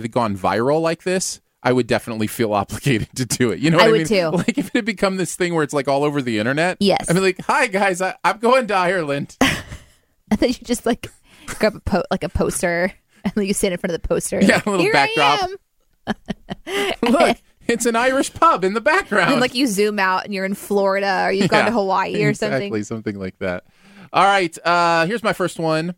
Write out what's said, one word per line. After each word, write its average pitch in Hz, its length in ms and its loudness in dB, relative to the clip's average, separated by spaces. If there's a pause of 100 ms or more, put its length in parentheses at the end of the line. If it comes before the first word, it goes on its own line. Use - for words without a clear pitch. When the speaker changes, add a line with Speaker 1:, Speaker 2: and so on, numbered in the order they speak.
Speaker 1:
had 113 80 -6
gone 110 240 0
viral 110 440 0
like 165 220 -2
this, 185 380 -4 (240)
I 127 80 4
would 127 160 2
definitely 110 400 -2
feel 110 260 -2
<laughs> 101 80 2
obligated 107 540 -2
to 127 100 -2
do 117 240 0
it. 87 80 -4
You 151 120 2
know 165 80 4
what 226 80 6
Speaker 2:
I - 20 6
Speaker 1:
I - 20 6
Speaker 2:
would 214 180 2
Speaker 1:
mean? 175 220 0
Speaker 2:
too. 180 60 -2
Speaker 1:
Like, 180 200 0
if 226 120 -4
it - 60 -8
had 240 100 0
become 196 320 -2
this 180 180 -4
thing 175 180 -2
where 160 120 2
it's, 139 100 -6
like, 139 140 -2
all 139 160 2
over 147 180 0
the 117 160 -2
internet, 147 400 0
Speaker 2:
Yes. 196 320 0
Speaker 1:
I'd 170 40 2
be 190 60 2
like, 190 260 0
"Hi, 269 200 2
guys, 190 340 0
I, 185 220 -4
I'm 220 160 0
going 240 300 2
to 208 60 0
Ireland." 175 640 -2
Speaker 2:
<laughs> 262 60 2 (840)
And 214 80 2
then 247 120 2
you 247 120 -2
just, - 240 -4
like, 240 220 -2 (380)
grab 214 280 -2
a - 60 -14
po-, 180 320 0
like, 190 100 -4
a 160 60 -4
poster, 175 640 -2 (320)
and 202 100 -4
then 208 120 -2
you 196 80 0
stand 196 200 0
in 175 60 -6
front 170 140 -4
of - 60 -4
the - 60 -8
poster. 190 340 -2
Speaker 1:
Yeah, 196 240 6
a 208 60 -2
little 180 140 0
Speaker 2:
"Here 214 80 0
Speaker 1:
backdrop. 147 500 2
Speaker 2:
I - 40 -2
am." 381 100 -8 (500)
<laughs> - 960 -6
Speaker 1:
"Look, 247 340 4 (300)
it's 233 200 0
an 226 100 0
Irish 262 360 0
pub 294 320 2
in 190 100 0
the 226 60 -2
background." 262 520 2
Speaker 2:
And, 269 80 2
like, 254 140 0
you 262 120 2
zoom 208 320 0
out, 185 260 0
and 208 100 -10
you're 190 100 -4
in 196 100 -2
Florida, 196 720 0
or 185 60 0
you've 196 160 2
gone 214 120 2
Speaker 1:
Yeah, 214 60 4
Speaker 2:
to 220 60 0
Hawaii 190 520 0
or 208 60 4
Speaker 1:
exactly, 202 520 -2
Speaker 2:
something. - 20 -6
Speaker 1:
something 107 360 -8
like 92 180 -10
that. 90 260 -6 (480)
All 170 120 4
right, 196 400 2
uh, 170 420 2
here's 220 160 -4
my 208 100 0
first 175 260 -4
one. 160 400 -2